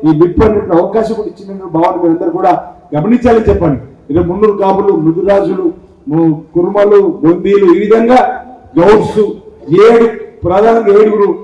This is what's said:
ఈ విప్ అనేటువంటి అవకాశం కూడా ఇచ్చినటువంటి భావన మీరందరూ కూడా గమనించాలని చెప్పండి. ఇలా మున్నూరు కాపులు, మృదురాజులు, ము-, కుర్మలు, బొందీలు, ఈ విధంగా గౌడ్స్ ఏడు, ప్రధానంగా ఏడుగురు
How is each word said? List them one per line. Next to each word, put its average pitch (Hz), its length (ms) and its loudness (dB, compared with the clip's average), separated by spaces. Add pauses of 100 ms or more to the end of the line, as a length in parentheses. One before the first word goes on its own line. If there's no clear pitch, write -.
ఈ 160 40 4 (100)
విప్ 175 220 2
అనేటువంటి 202 360 0
అవకాశం 220 380 -2
కూడా 202 140 -8
ఇచ్చినటువంటి 190 460 -16
భావన 180 260 0
మీరందరూ 165 340 -2
కూడా 185 140 0 (440)
గమనించాలని 226 540 0
చెప్పండి. 156 300 -2 (300)
ఇలా 160 200 0
మున్నూరు 202 320 0
కాపులు, 196 320 0 (100)
మృదురాజులు, 185 640 0 (440)
ము-, 160 280 0 (160)
కుర్మలు, 202 480 2 (220)
బొందీలు, 190 420 2 (100)
ఈ 196 80 -2
విధంగా 226 360 2 (580)
గౌడ్స్ 202 420 0 (680)
ఏడు, 233 220 4 (380)
ప్రధానంగా 208 540 0
ఏడుగురు 208 300 2 (140)